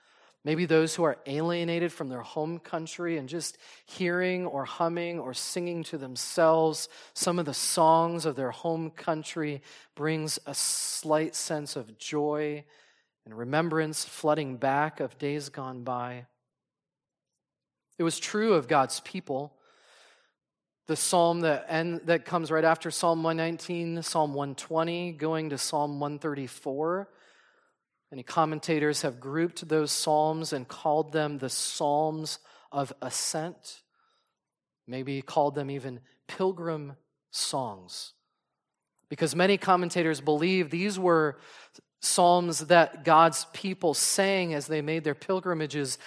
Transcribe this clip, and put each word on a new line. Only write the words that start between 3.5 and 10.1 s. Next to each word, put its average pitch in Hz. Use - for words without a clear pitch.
hearing 180
or 139
humming 170
or 131
singing 175
to 165
themselves 156
some 175
of 175
the 165
songs 165
of 147
their 127
home 160
country 156
brings 156